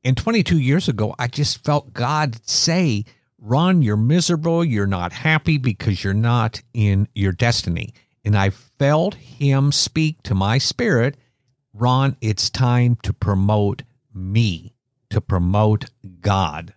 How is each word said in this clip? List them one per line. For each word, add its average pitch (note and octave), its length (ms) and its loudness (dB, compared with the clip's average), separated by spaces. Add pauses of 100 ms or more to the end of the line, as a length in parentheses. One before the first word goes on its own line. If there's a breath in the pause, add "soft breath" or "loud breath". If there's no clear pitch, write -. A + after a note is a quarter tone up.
And C3 100 2
twenty-two G3+ 440 0
years C#3 280 0
ago, A2 320 -2
I B2 80 -4
just - 380 -4
felt D3 260 -2
God C3 460 -2 (100)
say, E3 560 0 (340 soft breath)
"Ron, E3 440 2
you're G#2+ 160 2
miserable. E3 680 2
You're G#2+ 240 0
not F2+ 240 -2
happy D#3 460 0
because A2 440 -2
you're F#2+ 120 -2
not A#2 480 0 (120)
in G#2 400 2
your G2 200 -2
destiny." F2 600 -2 (300 soft breath)
And G#2 140 2
I G2 140 2
felt D3 640 -2
him C#3 560 0
speak D#3 520 -2
to - 120 -2
my G2+ 240 0
spirit, C3 580 0 (560)
"Ron, B2+ 480 0
it's G#2+ 280 -2
time B2 540 2
to - 80 -4
promote G2+ 680 0 (320)
me, F#2+ 600 -2 (340)
to - 100 0
promote G#2 680 0 (320)
God." F2 560 -2